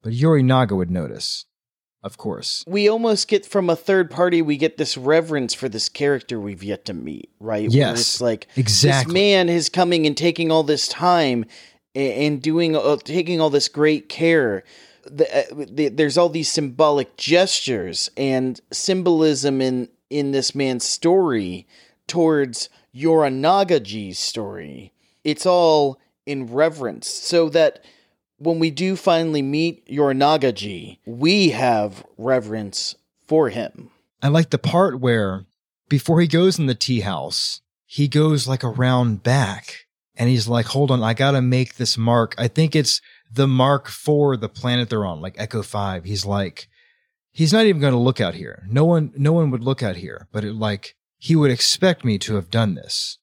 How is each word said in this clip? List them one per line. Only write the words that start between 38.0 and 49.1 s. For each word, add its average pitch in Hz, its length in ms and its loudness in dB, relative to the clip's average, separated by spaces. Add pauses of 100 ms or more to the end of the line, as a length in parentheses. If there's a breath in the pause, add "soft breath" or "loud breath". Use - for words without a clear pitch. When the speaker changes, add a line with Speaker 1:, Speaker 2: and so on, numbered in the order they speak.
Speaker 1:
goes, 151 400 2
like, 131 160 -2
around 123 600 0
back, 120 640 -2 (280)
and 117 140 0
he's 113 180 2
like, 117 200 0
"Hold 139 240 0
on, 123 100 2
I 110 120 0
gotta 135 280 0
make 127 340 0
this - 220 -4
mark." 117 400 2
I 120 100 -2
think 156 280 0
it's - 260 2 (300 soft breath)
the 135 160 2
mark 135 400 2
for 147 500 0
the 104 120 -6
planet 123 400 -2
they're 107 160 -2
on, 82 160 -6
like, 92 160 -12
Echo 104 260 -6
Five. 95 400 -6
He's 98 220 -6
like, 101 420 -4 (640)
he's 160 220 2
not 220 120 4
even 175 160 2
gonna 131 180 2
look 123 220 2
out 87 140 -2
here. 90 340 -14
No 139 160 4
one, 165 320 2